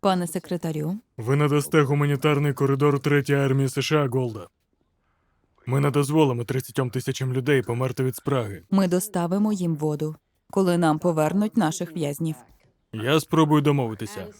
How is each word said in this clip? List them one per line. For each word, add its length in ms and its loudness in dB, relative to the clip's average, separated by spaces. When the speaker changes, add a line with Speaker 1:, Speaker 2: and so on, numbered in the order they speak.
Speaker 1:
Пане 220 2
секретарю. 680 -6
Speaker 2:
Ви 180 0
надасте 460 2
гуманітарний 720 2
коридор 460 2
Третій 340 2
армії 360 2
С 120 -4
Ш 220 2
А, 40 0
Голда. 400 -4
Ми 140 0
не 120 2
дозволимо 520 2
тридцятьом 460 -4
тисячам 440 -4
людей 280 2
померти 420 -2
від 120 -2
спраги. 560 -4
Speaker 1:
Ми 160 2
доставимо 680 0
їм 220 -2
воду, 400 -4
коли 260 2
нам 220 2
повернуть 580 0
наших 400 -2
в'язнів. 380 -4
Speaker 2:
Я 260 0
спробую 420 4
домовитися. 640 -2